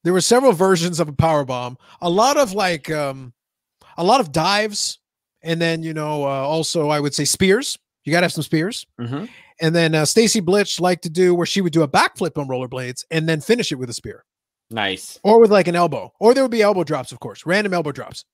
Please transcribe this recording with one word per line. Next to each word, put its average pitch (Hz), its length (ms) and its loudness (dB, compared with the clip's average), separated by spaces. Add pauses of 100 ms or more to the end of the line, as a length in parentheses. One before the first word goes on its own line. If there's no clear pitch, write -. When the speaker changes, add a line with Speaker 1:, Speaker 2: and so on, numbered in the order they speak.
Speaker 1:
There 170 100 0
were 185 80 2
several 247 320 4
versions 175 480 2
of 156 80 0
a 147 40 -12
power 151 320 2
bomb. 123 320 -8 (240)
A 170 80 -2
lot 233 300 2
of, 254 140 0
like, 185 380 -4
um, 139 440 -6 (640)
a 170 60 -2
lot 233 160 4
of 165 120 -4
dives, 202 680 -2 (420)
and 165 180 -4
then, 165 220 -2
you 160 100 -8
know, 151 300 -4
uh, 139 60 -2
also 147 600 -2
I 151 120 0
would 143 120 -2
say 147 120 -4
spears. 190 520 0 (280)
You 143 80 -2
gotta 175 120 4
have 165 80 -2
some 151 120 -6
spears. 165 420 -4 (140)
Speaker 2:
Mm-hmm. 131 240 -8 (360)
Speaker 1:
And 160 140 0
then, 165 200 2
uh, 156 100 2
Stacy 220 360 2
Blitch 185 400 0
liked 180 220 0
to 175 80 -8
do 180 240 4
where 175 100 0
she - 160 -2
would 175 120 -2
do 160 100 4
a 147 60 2
backflip 180 520 0
on 139 60 -6
rollerblades 127 640 -8
and 160 180 0
then 160 140 0
finish 226 300 0
it - 20 -4
with 127 160 -8
a - 20 -10
spear. - 320 -14 (460)
Speaker 2:
Nice. 101 520 -6
Speaker 1:
Or 214 160 6
with, 226 120 8
like, 190 180 4
an 170 80 -2
elbow. 147 420 -2
Or 220 140 6
there 269 120 4
would 254 60 0
be 226 120 0
elbow 202 220 2
drops, 143 280 -6
of 123 80 -18
course. - 240 -16
Random 196 300 -2
elbow 156 180 -4
drops. - 420 -14